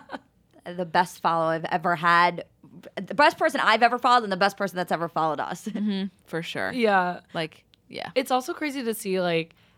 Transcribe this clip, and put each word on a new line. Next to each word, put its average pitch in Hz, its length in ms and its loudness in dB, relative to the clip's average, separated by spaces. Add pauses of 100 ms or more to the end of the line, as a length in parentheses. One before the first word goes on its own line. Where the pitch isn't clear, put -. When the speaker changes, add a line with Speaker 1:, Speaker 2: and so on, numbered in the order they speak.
(640)
Speaker 1:
I, 180 80 -12
the 175 140 -6
best 175 340 0
follow 165 260 2
I've 160 200 -2
ever 175 280 0
had, 170 520 4 (500)
the 196 180 -8
best 294 240 4
person - 240 0
I've 214 220 4
ever 240 140 2
followed, 247 260 4
and 196 80 -4
the 185 40 0
best 196 200 2
person 190 200 -4
that's 175 140 -4
ever 165 180 -2
followed 156 320 -2
us. - 280 -8
<laughs> - 0 -
Speaker 2:
Mm-hmm, 202 380 -2 (180)
for 165 180 -6
sure. 185 300 -4
Speaker 3:
Yeah. 190 480 2 (140)
Speaker 2:
Like, 160 300 -6 (240)
yeah. - 280 -10
Speaker 3:
It's 262 160 -2
also 254 220 -2
crazy 277 280 -6
to 226 120 -4
see, 185 260 -4
like, 165 340 -2 (240)